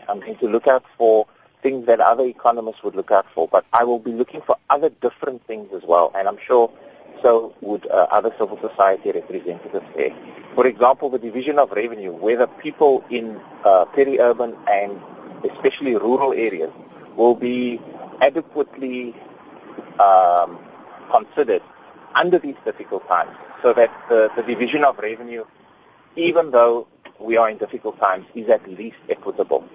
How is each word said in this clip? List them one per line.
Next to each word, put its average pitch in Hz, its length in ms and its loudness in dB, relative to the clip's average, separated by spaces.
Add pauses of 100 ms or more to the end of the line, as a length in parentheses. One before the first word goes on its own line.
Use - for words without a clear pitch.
I'm 101 120 -6
going 110 180 -14
to 123 100 -2
look 113 200 -2
out 131 180 2 (120)
for 110 300 4 (360)
things 131 240 -2
that 117 120 4
other 117 260 2
economists 117 580 -2
would 101 120 -8
look 95 160 -8
out 98 220 4
for, 82 140 -4
but 95 260 2
I 117 100 2
will 120 160 -2
be 117 140 -8
looking 127 280 -6
for - 140 -2 (140)
other 143 200 0
different - 560 -8
things 104 300 -12
as 85 80 -12
well, 85 320 2
and 98 120 -4
I'm 104 100 -4
sure 120 340 2 (520)
so 117 380 2
would, 101 260 -8
uh, 92 240 2
other 107 280 0
civil 104 220 -4
society 98 500 0
representatives - 760 -10 (100)
there. 67 200 -4 (380)
For 123 140 2
example, 123 420 0
the 127 100 -4
division 127 380 -6
of 135 140 2
revenue, 104 400 -6
whether 110 340 0
people 147 640 0
in, 113 320 -8 (240)
uh, 95 200 4
peri-urban 123 680 0 (140)
and 101 320 -2 (500)
especially - 440 -2
rural 127 380 0
areas 92 380 -4 (440)
will 117 200 4
be 123 460 -4 (400)
adequately, 131 960 -4 (840)
um, 87 600 4 (520)
considered 110 520 0 (500)
under 175 240 2
these 139 260 -8
difficult - 440 -10
times, 85 280 0 (280)
so 120 100 4
that 117 180 4 (160)
the, 110 280 4
the 117 80 -4
division 120 400 -2
of 139 160 2
revenue, 113 440 -10 (720)
even 165 360 0
though 120 360 4 (320)
we 113 180 -2
are 113 120 4
in 107 80 -8
difficult 107 420 -8
times, 95 340 0
is 113 160 -4
at 107 200 2
least 104 280 -14 (120)
equitable. - 640 -4